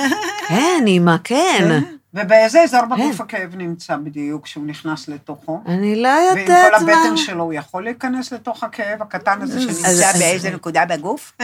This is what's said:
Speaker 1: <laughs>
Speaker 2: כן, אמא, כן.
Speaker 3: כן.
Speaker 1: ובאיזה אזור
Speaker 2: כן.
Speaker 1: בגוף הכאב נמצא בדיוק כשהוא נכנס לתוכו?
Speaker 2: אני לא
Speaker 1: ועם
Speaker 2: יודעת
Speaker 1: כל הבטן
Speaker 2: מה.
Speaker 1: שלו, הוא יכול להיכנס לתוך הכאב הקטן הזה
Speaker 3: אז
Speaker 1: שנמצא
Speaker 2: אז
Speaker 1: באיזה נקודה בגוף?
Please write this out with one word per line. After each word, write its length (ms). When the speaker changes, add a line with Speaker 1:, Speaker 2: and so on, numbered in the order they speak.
Speaker 1:
<laughs> 340
Speaker 2:
כן, 380
אמא, 360
כן. 460
Speaker 3:
כן. 100
Speaker 1:
ובאיזה 480
אזור 180
Speaker 2:
כן. 80
Speaker 1:
בגוף 320
הכאב 340
נמצא 400
בדיוק 500
כשהוא 200
נכנס 420
לתוכו? 600
Speaker 2:
אני 340
לא 80
Speaker 1:
ועם 280
Speaker 2:
יודעת 340
Speaker 1:
כל 40
הבטן 360
Speaker 2:
מה. 60
Speaker 1:
שלו, 260
הוא 100
יכול 300
להיכנס 500
לתוך 300
הכאב 380
הקטן 400
הזה 160
Speaker 3:
אז 40
Speaker 1:
שנמצא 260
Speaker 2:
אז 320
Speaker 1:
באיזה 300
נקודה 360
בגוף? 480